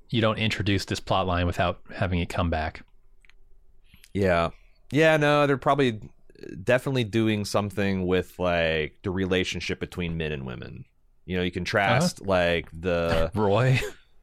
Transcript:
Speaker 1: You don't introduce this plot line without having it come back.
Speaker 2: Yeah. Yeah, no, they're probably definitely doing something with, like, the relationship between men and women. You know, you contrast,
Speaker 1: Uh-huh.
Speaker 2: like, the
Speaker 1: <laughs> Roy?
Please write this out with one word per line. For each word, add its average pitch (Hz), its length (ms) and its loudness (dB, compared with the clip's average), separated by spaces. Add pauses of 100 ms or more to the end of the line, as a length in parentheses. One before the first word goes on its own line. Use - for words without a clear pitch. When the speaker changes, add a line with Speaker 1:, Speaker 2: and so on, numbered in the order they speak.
Speaker 1:
You 117 120 0
don't 110 180 2
introduce 101 460 0
this - 160 -4
plot 95 260 0
line 87 200 0
without 87 340 -2 (120)
having 90 280 -2
it 85 80 -2
come 87 200 -2
back. 80 360 -4 (1300)
Speaker 2:
Yeah. 87 380 2 (420)
Yeah, 156 240 6
no, 147 320 4
they're 139 80 2
probably 135 420 2 (640)
definitely 123 400 2
doing 110 420 2
something 98 600 0
with, 90 320 0
like, 82 640 0
the 101 80 -4
relationship 92 680 -2
between 85 360 -6
men 78 140 -4
and 67 160 -6
women. 64 380 -12 (420)
You 90 120 -4
know, 90 40 0
you 90 80 -2
contrast, 95 680 0
Speaker 1:
Uh-huh. 98 100 -6
Speaker 2:
like, 87 420 2
the 82 600 0
Speaker 1:
<laughs> - 20 -10
Roy? 110 460 2 (420)